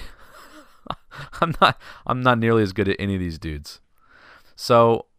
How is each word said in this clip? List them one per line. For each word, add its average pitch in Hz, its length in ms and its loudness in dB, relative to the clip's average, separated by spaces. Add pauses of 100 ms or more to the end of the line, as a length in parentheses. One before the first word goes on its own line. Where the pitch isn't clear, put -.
(600)
<laughs> - 840 -16
I'm 165 200 0
not, - 180 2 (280)
I'm 127 140 -2
not 123 180 4
nearly 113 240 4
as 92 100 -2
good 95 160 -2
at 98 100 0
any 101 160 -4
of 92 40 -4
these 85 180 -6
dudes. 76 420 -12 (760)
So 117 500 2 (140)